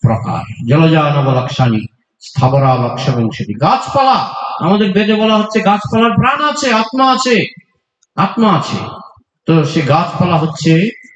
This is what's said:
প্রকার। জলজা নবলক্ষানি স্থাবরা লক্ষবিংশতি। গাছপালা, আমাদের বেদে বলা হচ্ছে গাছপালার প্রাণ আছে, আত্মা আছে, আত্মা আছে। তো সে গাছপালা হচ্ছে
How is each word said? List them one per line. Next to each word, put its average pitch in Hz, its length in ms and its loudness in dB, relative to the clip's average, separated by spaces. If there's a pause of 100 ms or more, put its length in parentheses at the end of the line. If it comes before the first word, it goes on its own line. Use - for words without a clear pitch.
প্রকার। 107 380 0 (260)
জলজা 160 420 4
নবলক্ষানি 127 720 0 (400)
স্থাবরা 131 540 0
লক্ষবিংশতি। 117 800 -4
গাছপালা, 247 640 0 (420)
আমাদের 202 340 2
বেদে 208 220 2
বলা 220 220 2
হচ্ছে 208 240 -2
গাছপালার 208 520 0
প্রাণ 277 280 2
আছে, 294 320 -2
আত্মা 226 380 0
আছে, 247 240 0 (840)
আত্মা 208 380 0
আছে। - 240 -4 (680)
তো 160 60 2 (100)
সে 147 180 -2
গাছপালা 170 560 0
হচ্ছে 160 340 0 (440)